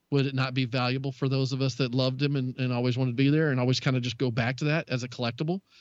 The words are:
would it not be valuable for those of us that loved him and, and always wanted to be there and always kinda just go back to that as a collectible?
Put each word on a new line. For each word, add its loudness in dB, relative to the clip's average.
would 2
it -4
not -2
be 0
valuable -2
for -4
those 0
of -4
us 0
that 0
loved 0
him 0
and, -4
and 0
always 0
wanted 0
to -2
be 6
there 4
and 2
always 2
kinda 2
just -2
go 0
back 0
to -6
that 0
as -2
a -8
collectible? -4